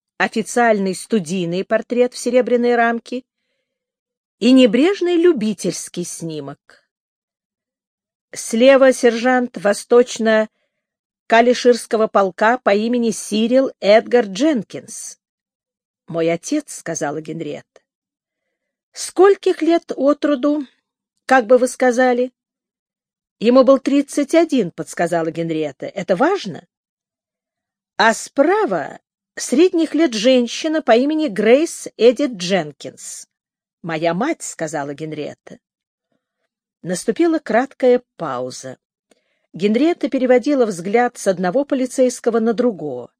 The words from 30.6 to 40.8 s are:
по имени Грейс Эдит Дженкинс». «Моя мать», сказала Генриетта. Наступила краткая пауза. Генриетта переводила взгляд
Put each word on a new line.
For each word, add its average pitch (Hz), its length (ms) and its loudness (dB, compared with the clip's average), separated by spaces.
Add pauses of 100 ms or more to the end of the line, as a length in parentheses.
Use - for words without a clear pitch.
по 226 140 2
имени 302 320 0
Грейс 226 600 0 (100)
Эдит 247 360 2
Дженкинс». 175 960 -8 (560)
«Моя 165 320 -2
мать», 262 260 -4
сказала 147 540 -8
Генриетта. 147 640 -12 (1200)
Наступила 302 560 -2
краткая 247 640 0 (140)
пауза. 127 640 -10 (760)
Генриетта 240 560 0
переводила 254 560 2
взгляд 208 520 -2